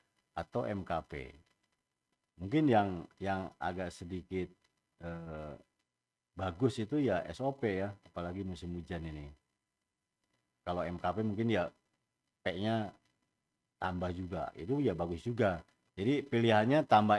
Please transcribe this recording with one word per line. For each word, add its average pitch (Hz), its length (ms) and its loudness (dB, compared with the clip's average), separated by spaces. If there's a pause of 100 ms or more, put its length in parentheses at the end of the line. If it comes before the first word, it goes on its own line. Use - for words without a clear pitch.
(360)
atau 117 320 -4
M 98 160 -4
K 82 80 -4 (100)
P. - 100 -14 (1200)
Mungkin 131 320 2
yang, 98 480 4
yang 95 400 -2
agak 90 320 -4
sedikit, 90 640 -6 (480)
eh, 165 560 -10 (800)
bagus 92 400 -2
itu 117 240 -2
ya 101 240 2
S 82 160 -10
O 131 160 -2
P 98 240 0
ya, 98 80 -2 (240)
apalagi 90 320 -6
musim 87 320 -8
hujan 85 320 -8
ini. 76 160 -10 (1400)
Kalau 87 240 -4
M 85 160 -6
K 90 160 0
P 110 80 0
mungkin 110 240 0
ya 92 220 2 (760)
P-nya 104 480 -2 (880)
tambah 90 320 -2
juga, 87 400 -6
itu 127 320 -2
ya 110 80 4
bagus 85 320 -4
juga. 107 400 0 (320)
Jadi 131 240 0
pilihannya 117 640 4
tambah 107 340 8